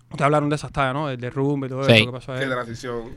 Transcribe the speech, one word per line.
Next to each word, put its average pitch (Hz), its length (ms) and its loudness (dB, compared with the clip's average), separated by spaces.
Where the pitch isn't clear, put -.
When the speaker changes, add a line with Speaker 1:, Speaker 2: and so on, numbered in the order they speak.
Speaker 1:
ustedes - 140 -6
hablaron 147 240 4
de 151 80 0
esas 131 160 -8
tallas, 135 220 -2
¿no? 151 140 -4
Del 127 120 -6
derrumbe 135 460 -2
y 127 40 -8
todo 131 140 -6
Speaker 2:
Sí. 135 80 8
Speaker 1:
eso 110 140 8
que 123 60 -6
pasó 127 200 -12
Speaker 3:
Sí, 127 60 -8
Speaker 1:
ayer. 135 100 -4
Speaker 3:
de 131 80 -4
la 123 60 -4
transición. 117 400 -8